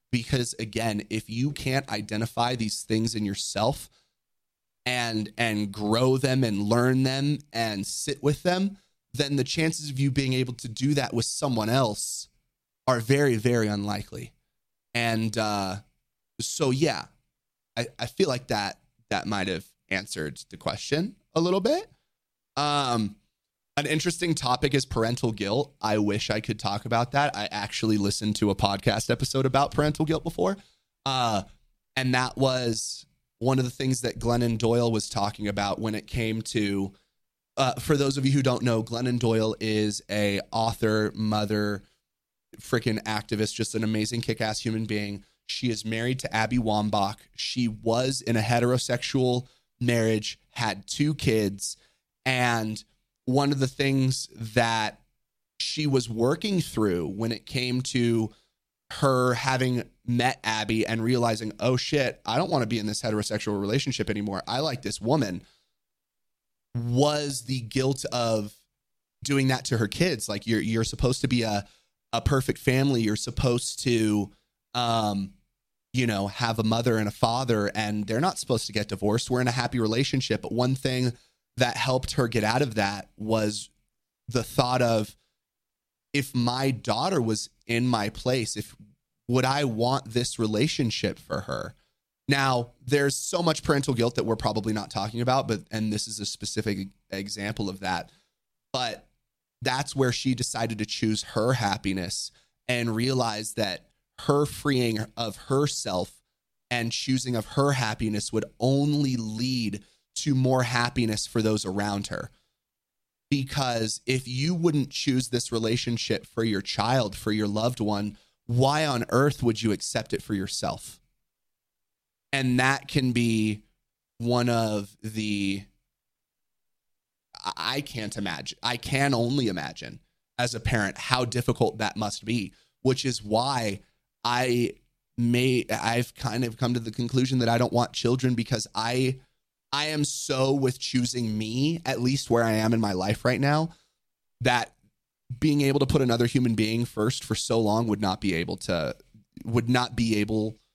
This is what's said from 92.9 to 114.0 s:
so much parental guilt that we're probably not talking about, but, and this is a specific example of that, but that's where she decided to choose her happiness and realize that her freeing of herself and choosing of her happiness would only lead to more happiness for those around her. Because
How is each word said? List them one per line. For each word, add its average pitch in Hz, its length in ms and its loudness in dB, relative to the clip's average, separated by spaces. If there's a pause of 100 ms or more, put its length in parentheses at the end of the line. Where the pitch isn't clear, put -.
so - 280 -2
much 160 200 2
parental 139 300 2
guilt 117 220 2
that - 100 0
we're 110 100 2
probably 107 380 -2
not 104 160 -6
talking 107 320 -4
about, 127 260 2
but, 104 140 -2 (100)
and 110 220 -2
this 104 140 -4
is 107 120 -10
a 101 60 -6
specific 101 640 -4 (240)
example 101 580 -6
of 95 120 -12
that, 90 300 -4 (640)
but 123 340 -4 (540)
that's 127 340 -2
where 131 160 4
she 127 240 0
decided 113 440 -4
to 107 60 0
choose 107 380 0
her 117 300 0
happiness 95 800 -2 (360)
and 117 280 0
realize 117 580 0
that 98 340 -4 (340)
her 143 240 4
freeing 123 540 0 (180)
of 113 180 -4
herself 131 760 0 (600)
and 117 200 -2
choosing 127 440 -2
of 110 100 -2
her 143 280 2
happiness 110 600 -2
would 110 120 0 (140)
only 139 580 2
lead 110 640 -4 (320)
to 147 180 0
more 131 300 4
happiness 120 640 0
for 113 140 0
those 107 240 2
around 101 420 -2
her. - 220 -8 (1080)
Because 127 680 -2